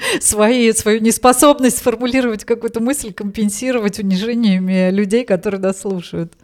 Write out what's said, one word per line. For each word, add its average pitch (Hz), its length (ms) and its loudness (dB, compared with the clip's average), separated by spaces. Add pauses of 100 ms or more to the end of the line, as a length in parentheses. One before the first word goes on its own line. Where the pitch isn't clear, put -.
(220)
свои, 226 500 2
свою 220 300 0
неспособность 254 760 4
сформулировать 240 680 -2
какую-то 233 340 -4
мысль 233 320 -4
компенсировать 208 880 -4
унижениями 190 920 0
людей, 208 340 0
которые 196 340 -2
нас 190 220 -4
слушают. 170 480 -6 (140)